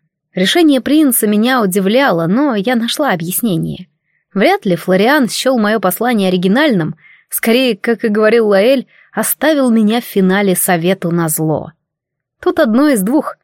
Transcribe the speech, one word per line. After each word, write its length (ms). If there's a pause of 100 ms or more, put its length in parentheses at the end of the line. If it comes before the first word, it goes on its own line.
(340)
Решение 480
принца 440
меня 360
удивляло, 640
но 280
я 220
нашла 360
объяснение. 760 (460)
Вряд 320
ли 100
Флориан 540
счел 280
мое 220
послание 480
оригинальным. 680 (340)
Скорее, 480
как 260
и 40
говорил 400
Лаэль, 380 (240)
оставил 600
меня 320
в 20
финале 500
совету 560
назло. 600 (720)
Тут 180
одно 300
из 100
двух. 440